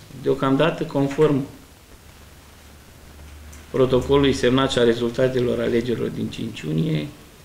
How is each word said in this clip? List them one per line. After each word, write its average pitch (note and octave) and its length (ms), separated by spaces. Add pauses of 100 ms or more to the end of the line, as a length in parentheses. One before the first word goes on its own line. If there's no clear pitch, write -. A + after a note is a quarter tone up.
spun. B2+ 140
Deocamdată, C#3 640
conform C#3+ 640 (2250)
protocolului C3 640
semnat C3 380
și - 80
a A#2+ 60
rezultatelor A#2+ 760
alegerilor A#2 480
din A2 200
cinci A2 320
iunie, D#2 460 (380)